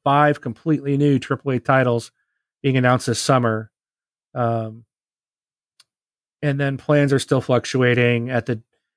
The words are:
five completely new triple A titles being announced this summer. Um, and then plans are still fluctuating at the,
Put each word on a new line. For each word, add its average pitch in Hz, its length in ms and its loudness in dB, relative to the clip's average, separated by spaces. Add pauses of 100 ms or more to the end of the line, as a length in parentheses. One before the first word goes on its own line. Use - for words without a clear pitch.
five 147 360 2
completely 139 560 -4
new 143 220 2
triple 139 340 -6
A 123 80 -2
titles 123 500 0 (520)
being 135 140 0
announced 127 300 2
this 117 140 -4
summer. 113 500 0 (640)
Um, 113 500 -6 (1600)
and 143 160 -2
then 139 180 -4
plans 143 360 2
are 135 60 4
still 131 220 0
fluctuating 120 880 0
at 120 160 -2
the, 113 160 -6 (340)